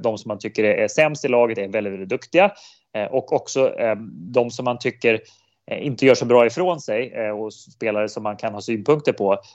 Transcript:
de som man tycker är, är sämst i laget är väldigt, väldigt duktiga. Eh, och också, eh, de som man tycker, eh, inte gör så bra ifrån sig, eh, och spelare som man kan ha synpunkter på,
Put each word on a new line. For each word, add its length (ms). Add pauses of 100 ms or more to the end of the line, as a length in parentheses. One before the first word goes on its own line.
de 140
som 120
man 100
tycker 240
är, 120
är 120
sämst 380
i 20
laget 300
är 100
väldigt, 260
väldigt 160
duktiga. 420 (460)
Eh, 80
och 280
också, 460
eh, 160 (380)
de 180
som 140
man 140
tycker, 420 (500)
eh, 140
inte 200
gör 100
så 100
bra 200
ifrån 360
sig, 320
eh, 160
och 240
spelare 560
som 140
man 140
kan 160
ha 80
synpunkter 520
på, 240 (180)